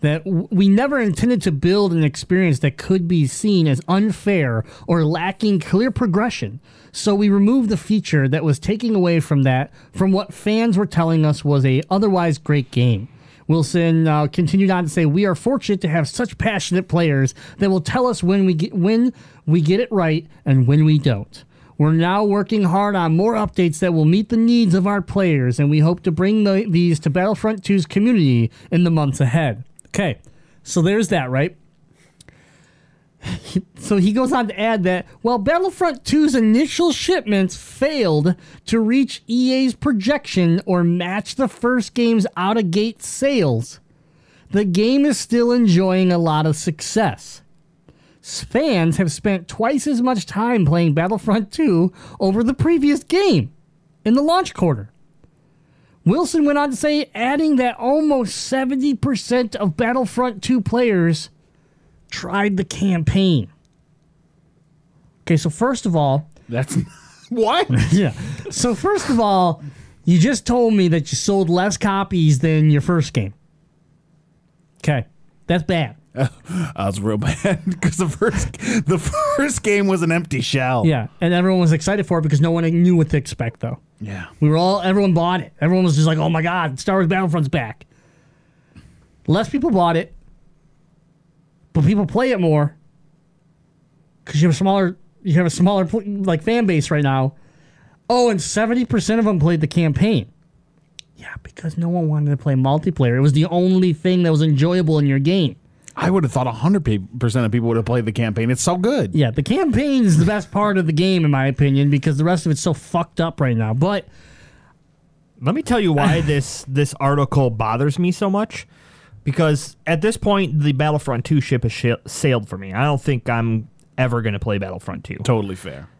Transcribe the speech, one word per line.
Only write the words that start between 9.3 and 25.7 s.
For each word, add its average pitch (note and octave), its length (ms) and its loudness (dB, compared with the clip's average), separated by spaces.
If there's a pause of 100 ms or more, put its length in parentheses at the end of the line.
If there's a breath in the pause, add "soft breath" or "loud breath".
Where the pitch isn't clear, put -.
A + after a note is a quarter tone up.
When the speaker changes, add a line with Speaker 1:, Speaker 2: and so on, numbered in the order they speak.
Speaker 1:
that, C3 260 0 (220 soft breath)
from F#3+ 220 0
what G3 200 -2
fans A3 440 0
were G3+ 80 0
telling E3 400 2
us D3+ 180 0
was C#3+ 220 2
a C3+ 160 2 (100)
otherwise F#3 460 0
great D3 340 -2
game." A#2+ 380 0 (400 loud breath)
Wilson, E3 580 2
uh, D3+ 200 0
continued F#3+ 440 0
on F3+ 140 0
to D#3 40 -4
say, E3 160 0
"We E3 200 2
are F#3 100 0
fortunate G#3+ 460 -2
to E3 80 -2
have D#3 180 0
such - 300 -6
passionate F#3 500 -2
players D3 480 0 (240 loud breath)
that G3 100 2
will F#3+ 120 0
tell B3 260 -2
us A3 160 -4
when F#3+ 220 2
we F#3 80 2
get, D#3+ 200 -4
when A3+ 380 2 (340 loud breath)
we E3 140 4
get F3 220 2
it B3 100 -4
right E3 340 0 (200 soft breath)
and C3 220 4
when D3+ 180 4
we D#3 120 4
don't. B2 460 -4 (340 soft breath)
We're D3 140 2
now F3 320 2
working G3+ 400 0
hard G3 320 0
on E3 220 0
more G#3+ 160 2
updates F#3 460 -2
that F3+ 140 0
will D#3 120 2
meet G3 240 2
the A#3 80 0
needs A#3 360 4
of F#3+ 140 2
our G3+ 140 0
players, D#3 580 0
and C#3+ 100 2
we D3+ 100 2